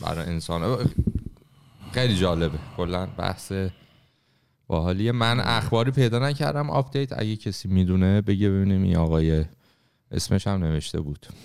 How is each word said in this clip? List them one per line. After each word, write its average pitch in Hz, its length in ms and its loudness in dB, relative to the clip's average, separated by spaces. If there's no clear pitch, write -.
برای 80 240 -4
انسان؟ 82 640 -2
خیلی 123 240 2
جالبه 82 420 0
کلاً 90 300 -4
بحث 92 460 -8
باحالیه. 92 460 0
من 120 280 2
اخباری 117 500 0
پیدا 123 280 2
نکردم 147 520 -2
آپدیت، 139 480 -2
اگه 107 180 -2
کسی 98 320 -6
می‌دونه 92 520 4
بگه 101 300 2
ببینیم. 95 320 2
این 90 140 4
آقای 80 480 2
اسمش - 360 -2
هم 95 180 -2
نوشته 80 360 -2
بود. 71 260 -8